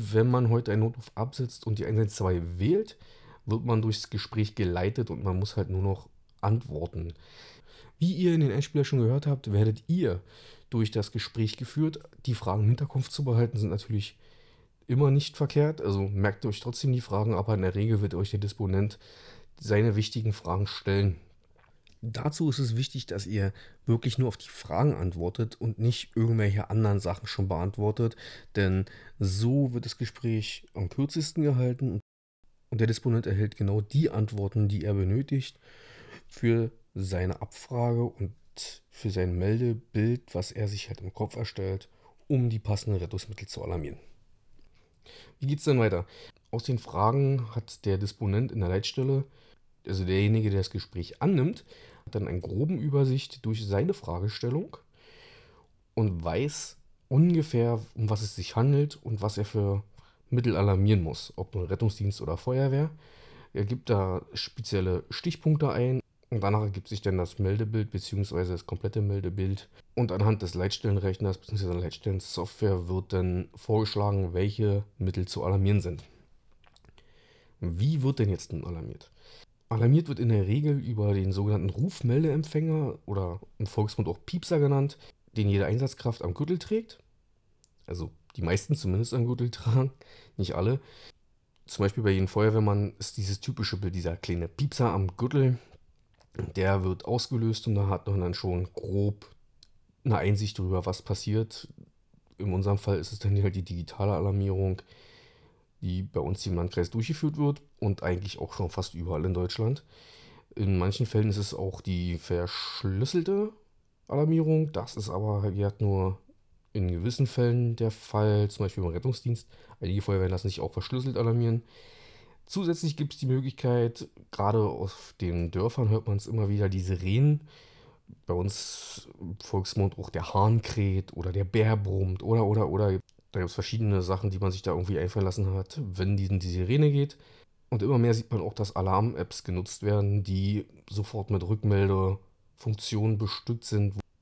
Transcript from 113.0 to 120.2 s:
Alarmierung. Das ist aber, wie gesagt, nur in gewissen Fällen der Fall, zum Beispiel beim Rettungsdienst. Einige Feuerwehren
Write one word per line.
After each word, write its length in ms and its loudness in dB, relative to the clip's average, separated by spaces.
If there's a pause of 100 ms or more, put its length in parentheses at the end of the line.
Alarmierung. 640 2
Das 240 -6
ist 140 -4
aber, 320 0 (100)
wie 40 -4
gesagt, 240 0
nur 380 2 (540)
in 160 0
gewissen 380 0
Fällen 500 2
der 140 0
Fall, 580 2
zum 160 -6
Beispiel 200 -4
beim 80 -2
Rettungsdienst. 560 -4 (320)
Einige 220 -2
Feuerwehren 280 0